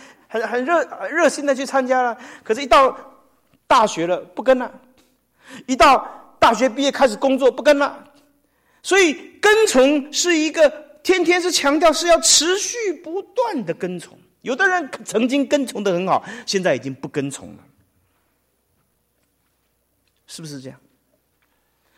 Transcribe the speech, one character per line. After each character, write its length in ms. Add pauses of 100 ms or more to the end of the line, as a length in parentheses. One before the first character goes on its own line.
(280)
很， 200
很 180
热， 220
很 240
热 180
心 160
的 80
去 100
参 220
加 160
了。 160 (260)
可 80
是， 120
一 20
到 320 (680)
大 180
学 220
了， 140
不 200
跟 160
了； 100 (1000)
一 80
到 640
大 120
学 160
毕 140
业 100
开 160
始 80
工 220
作， 140
不 100
跟 160
了。 340 (680)
所 180
以， 140 (260)
跟 280
从 440
是 240
一 140
个 180 (360)
天 200
天 160
是 120
强 280
调 140
是 140
要 140
持 360
续 340 (120)
不 180
断 440
的 100
跟 240
从。 180 (240)
有 140
的 120
人 220 (160)
曾 240
经 180
跟 200
从 160
得 100
很 140
好， 180 (220)
现 160
在 100
已 60
经 120
不 160
跟 220
从 200
了， 140 (2500)
是 160
不 60
是 120
这 120
样？ 80 (1200)